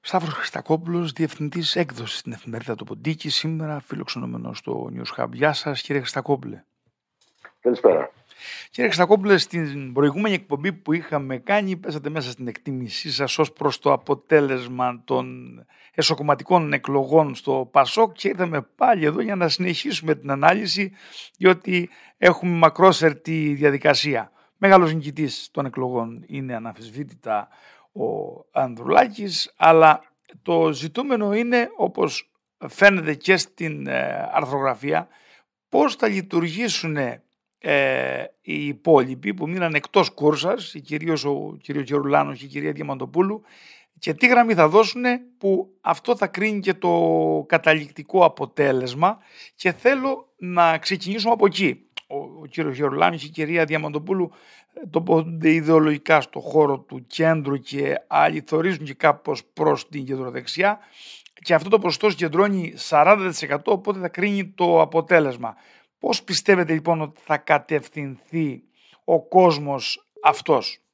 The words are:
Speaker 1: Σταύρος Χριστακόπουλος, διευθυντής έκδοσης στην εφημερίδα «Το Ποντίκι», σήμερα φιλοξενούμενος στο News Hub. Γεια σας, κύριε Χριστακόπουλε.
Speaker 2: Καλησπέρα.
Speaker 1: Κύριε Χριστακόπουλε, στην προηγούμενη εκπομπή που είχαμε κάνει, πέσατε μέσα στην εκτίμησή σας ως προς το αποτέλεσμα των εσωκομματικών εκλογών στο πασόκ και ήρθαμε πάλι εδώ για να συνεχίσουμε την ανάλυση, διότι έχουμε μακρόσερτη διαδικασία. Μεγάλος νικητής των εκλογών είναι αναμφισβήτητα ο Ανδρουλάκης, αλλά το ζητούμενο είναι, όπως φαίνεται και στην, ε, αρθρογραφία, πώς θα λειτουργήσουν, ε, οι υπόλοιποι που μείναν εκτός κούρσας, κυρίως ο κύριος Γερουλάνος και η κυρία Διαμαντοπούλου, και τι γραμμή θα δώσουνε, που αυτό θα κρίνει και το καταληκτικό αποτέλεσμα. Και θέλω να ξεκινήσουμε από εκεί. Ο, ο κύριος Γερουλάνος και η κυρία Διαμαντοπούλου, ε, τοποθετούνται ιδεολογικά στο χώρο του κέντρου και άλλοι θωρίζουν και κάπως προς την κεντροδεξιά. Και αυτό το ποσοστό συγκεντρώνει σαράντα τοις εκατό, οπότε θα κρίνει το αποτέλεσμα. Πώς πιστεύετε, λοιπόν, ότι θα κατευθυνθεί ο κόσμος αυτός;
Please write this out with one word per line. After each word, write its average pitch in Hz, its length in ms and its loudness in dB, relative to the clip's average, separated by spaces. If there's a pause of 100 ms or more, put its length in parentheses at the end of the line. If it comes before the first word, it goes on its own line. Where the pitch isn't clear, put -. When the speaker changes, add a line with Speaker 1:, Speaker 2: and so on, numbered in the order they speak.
Speaker 1:
Σταύρος 165 240 -4
Χριστακόπουλος, 165 760 -4
διευθυντής 156 640 -6
έκδοσης 123 440 -6
στην - 120 -12
εφημερίδα 113 440 -10
«Το 104 80 -16
Ποντίκι», 120 460 -8
σήμερα 156 560 -6
φιλοξενούμενος 120 720 -10
στο 60 380 -10
News 60 280 -8
Hub. 117 100 -6
Γεια 143 200 0
σας, 143 280 -8
κύριε 143 200 -4
Χριστακόπουλε. 127 640 -6 (960)
Speaker 2:
Καλησπέρα. 92 520 2 (580)
Speaker 1:
Κύριε 240 200 -2
Χριστακόπουλε, 185 480 4
στην 143 560 -6
προηγούμενη 156 420 0
εκπομπή 151 380 -6
που 156 200 -4
είχαμε 143 440 -6
κάνει, 190 400 -2
πέσατε 151 320 -8
μέσα 143 220 -8
στην 123 160 -10
εκτίμησή 127 640 -10
σας 127 260 -4
ως 151 160 0
προς 147 260 -4
το 143 140 0
αποτέλεσμα 127 1080 -2
των 127 560 -8 (340)
εσωκομματικών 156 800 0
εκλογών 139 640 2
στο 131 360 -4
πασόκ 214 420 2
και - 140 -6
ήρθαμε 170 340 -4
πάλι 214 440 0
εδώ 151 160 0
για 214 140 -4
να 175 120 0
συνεχίσουμε 170 680 -4
την 139 160 -10
ανάλυση, 180 600 0 (460)
διότι 185 520 2 (280)
έχουμε 175 400 4
μακρόσερτη 160 960 4
διαδικασία. 139 800 0 (260)
Μεγάλος 185 360 8
νικητής 147 580 -6
των 143 140 -4
εκλογών 123 600 -6
είναι 135 280 -8
αναμφισβήτητα 113 920 -8 (440)
ο - 600 -8
Ανδρουλάκης, 160 1040 0
αλλά 160 460 8 (380)
το 165 320 2
ζητούμενο 208 600 -4
είναι, 240 440 0
όπως - 540 -4 (360)
φαίνεται 175 460 4
και 180 240 2
στην, 151 500 -8
ε, 135 440 -4
αρθρογραφία, 139 760 -2 (600)
πώς 277 260 2
θα 226 120 0
λειτουργήσουν, 175 880 -4 (640)
ε, 131 600 -2 (180)
οι 135 260 -6
υπόλοιποι 131 680 2
που 147 160 -8
μείναν 170 240 -4
εκτός 151 360 2
κούρσας, 156 760 0
κυρίως 151 420 -4
ο 143 360 -6
κύριος 143 240 -8
Γερουλάνος 143 540 0
και 139 60 -20
η - 20 -20
κυρία 143 240 -6
Διαμαντοπούλου, 147 720 -6 (560)
και - 140 -6
τι 247 140 0
γραμμή 240 260 4
θα 165 140 6
δώσουνε, 240 540 2 (160)
που 190 440 -2
αυτό 202 340 -2
θα 196 120 -2
κρίνει 208 320 -4
και 185 140 -2
το 165 760 0
καταληκτικό 160 800 2
αποτέλεσμα. 139 920 0 (380)
Και 180 160 -2
θέλω 262 640 -2
να 175 400 2
ξεκινήσουμε 196 560 -2
από 220 120 2
εκεί. 180 380 0 (240)
Ο, 139 100 -10
ο 147 280 -14
κύριος 151 300 -6
Γερουλάνος 147 460 0
και 143 40 -14
η 151 40 -18
κυρία 160 360 -2
Διαμαντοπούλου, 156 640 -4 (420)
ε, 269 140 -16
τοποθετούνται 160 640 0
ιδεολογικά 156 720 4
στο - 180 -12
χώρο 143 400 2
του 131 280 -16
κέντρου 160 480 0
και 139 520 -6
άλλοι 151 400 0
θωρίζουν 160 380 -2
και 135 80 -12
κάπως 147 520 0
προς 151 440 -2
την 143 160 -10
κεντροδεξιά. 131 760 -4 (540)
Και - 200 -2
αυτό 160 160 2
το 214 100 6
ποσοστό - 300 0
συγκεντρώνει 175 680 -2
σαράντα 185 540 4
τοις 160 120 -8
εκατό, 147 300 -2
οπότε 196 280 -2
θα 180 80 -6
κρίνει 196 480 -2
το 170 260 4
αποτέλεσμα. 151 760 0 (440)
Πώς - 240 -2
πιστεύετε, 175 500 2
λοιπόν, 160 280 -2
ότι 151 220 -10
θα 151 140 -2
κατευθυνθεί 147 1300 -4 (400)
ο 165 240 2
κόσμος 147 840 2 (100)
αυτός; - 600 0 (100)